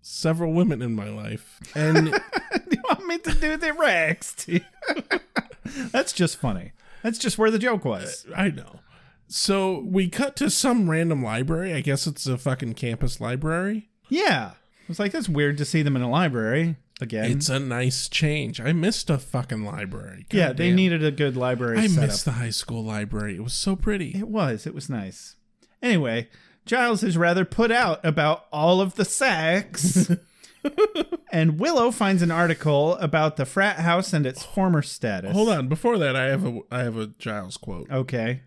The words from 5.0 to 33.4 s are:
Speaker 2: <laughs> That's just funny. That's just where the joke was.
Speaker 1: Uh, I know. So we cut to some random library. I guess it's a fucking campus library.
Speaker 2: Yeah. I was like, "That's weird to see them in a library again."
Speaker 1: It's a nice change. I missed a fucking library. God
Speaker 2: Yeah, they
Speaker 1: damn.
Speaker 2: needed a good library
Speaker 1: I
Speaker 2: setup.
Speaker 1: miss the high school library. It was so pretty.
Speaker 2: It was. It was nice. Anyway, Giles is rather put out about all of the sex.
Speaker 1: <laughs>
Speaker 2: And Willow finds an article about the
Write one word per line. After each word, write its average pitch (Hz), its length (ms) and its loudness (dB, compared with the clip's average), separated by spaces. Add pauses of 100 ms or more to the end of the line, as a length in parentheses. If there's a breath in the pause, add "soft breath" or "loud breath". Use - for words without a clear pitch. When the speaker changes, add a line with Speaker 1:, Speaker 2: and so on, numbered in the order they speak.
Speaker 2:
<laughs> - 640 -8
That's - 220 0
just - 240 0
funny. 98 340 -4 (320 soft breath)
That's 226 160 -2
just - 180 -2
where 220 140 4
the 220 80 2
joke 233 240 0
was. 98 460 -6
Speaker 1:
Uh, - 60 -14
I 190 140 2
know. 131 300 -10 (480 soft breath)
So 190 520 0
we 185 300 2
cut 269 280 -4
to 285 120 0
some 240 400 2
random 160 320 2
library. 151 520 -2
I 135 80 -2
guess 139 260 0
it's - 200 -6
a 127 100 -2
fucking 127 380 -4
campus - 440 -2
library. 165 720 -4 (180)
Speaker 2:
Yeah. 208 460 0
I - 340 -20
was 170 120 -8
like, 202 120 0
"That's 302 180 -4
weird 147 280 2
to 143 80 -2
see 160 180 2
them 143 120 2
in 127 60 0
a 123 80 -2
library 143 680 0 (240)
again." 113 320 -2
Speaker 1:
It's 143 160 0
a 135 120 0
nice 127 500 -2
change. 147 500 -2
I 127 140 0
missed 175 360 0
a 147 80 2
fucking 120 460 -6
library. 101 680 -10
God 214 80 2
Speaker 2:
Yeah, 160 140 4
they 156 160 0
Speaker 1:
damn. 180 80 6
Speaker 2:
needed 175 300 4
a 147 60 4
good 135 260 0
library 123 400 0
Speaker 1:
I 214 100 4
Speaker 2:
setup. 151 220 4
Speaker 1:
miss - 140 -2
the 147 80 0
high 117 180 -2
school 113 340 -6
library. 104 540 -6
It 101 60 -8
was 123 100 -6
so 190 240 -2
pretty. 190 380 0
Speaker 2:
It 208 120 -4
was. 165 400 -2
It - 80 -10
was 143 140 -12
nice. 101 480 -10 (440 soft breath)
Anyway, 135 460 0 (380 soft breath)
Giles 240 380 2
is 190 140 2
rather 175 280 4
put 226 260 2
out 226 320 2
about 156 480 2
all 170 300 4
of 190 140 -2
the 196 100 2
sex. 180 1120 2
Speaker 1:
<laughs> - 60 -6 (1120 loud breath)
Speaker 2:
And 160 260 4
Willow 247 320 4
finds 196 300 2
an 170 80 4
article 165 680 2
about 156 400 2
the 139 100 -2